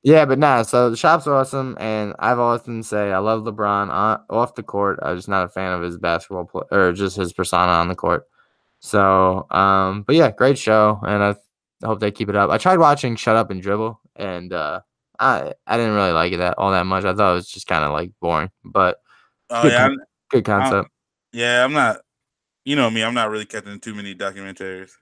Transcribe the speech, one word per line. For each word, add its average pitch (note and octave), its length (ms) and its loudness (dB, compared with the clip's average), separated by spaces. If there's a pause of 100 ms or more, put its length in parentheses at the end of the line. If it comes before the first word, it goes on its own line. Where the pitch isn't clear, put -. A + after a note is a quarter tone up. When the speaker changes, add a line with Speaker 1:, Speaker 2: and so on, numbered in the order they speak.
Speaker 1:
Yeah, D3+ 240 6
but C3+ 140 2
nah, C3+ 240 4
so B2 260 2
the A2+ 80 -4
shop's D#3+ 300 2
awesome, C3+ 520 -2
and G#2+ 380 -4
I've A#2+ 220 0
often A#2 420 -2
say G#2 300 -4
I F#2+ 80 0
love A2 240 -2
LeBron G#2 480 -4
on, G#2 280 0 (120)
off A#2+ 240 -2
the A#2 80 -10
court. G2+ 400 -2
I'm E2+ 120 -4
just F2+ 140 -12
not F#2+ 160 0
a - 20 -14
fan F#2 260 -6
of F2 100 -4
his F2 160 -8
basketball F2 460 -4
play, - 260 -8
or F#2 200 4
just F#2 240 -4
his F#2 180 -4
persona F2+ 380 0
on E2+ 180 2
the F2+ 60 -6
court. F2 280 -2 (560)
So, F#2+ 720 2
um, G2 560 0
but C#3+ 80 2
yeah, D3 160 4
great C3 260 2
show, G#2+ 460 2
and G2+ 200 -2
I G2+ 100 2
th-, - 100 -12 (400)
hope G#2+ 160 -4
they G#2+ 100 0
keep G#2 200 -6
it G2 60 -2
up. G2+ 140 4
I F#2+ 80 2
tried F#3 220 4
watching C#3+ 360 2
Shut A2 200 0
Up G2+ 160 0
and F#2 100 -8
Dribble, G#2+ 400 -4 (140)
and, F2+ 360 -10
uh, E2 280 -6 (400)
I, G#2 340 0 (140)
I A2+ 100 0
didn't A2+ 160 0
really F#2+ 200 2
like F2 200 0
it F2 40 -4
that, F2+ 200 -2
all G2 140 0
that F#2 160 0
much. F#2+ 180 -2
I F#2 80 0
thought G2 200 2
it - 20 2
was F2 120 -6
just - 200 -16
kinda, D2+ 240 0
like, F2 280 -4
boring, E2+ 300 -2 (160)
but F2+ 320 0 (540)
Speaker 2:
Oh, A#2 100 -2
Speaker 1:
good B2 120 4
Speaker 2:
yeah, A#2+ 40 4
Speaker 1:
con-, C3 140 4
Speaker 2:
I'm, C#3 60 -6 (340)
Speaker 1:
good A2 180 2
Speaker 2:
I'm, G#2 140 2
Speaker 1:
concept. G2 260 0 (420)
Speaker 2:
yeah, A#2+ 320 2
I'm C3 100 0
not, B2 240 2 (680)
you C#3+ 100 -2
know B2 140 2
me, A2 140 -2
I'm A#2 100 -2
not A#2 160 0
really G#2+ 160 -6
catching G2+ 340 -14
too A2+ 140 -14
many G2+ 220 -12
documentaries. F#2+ 880 -12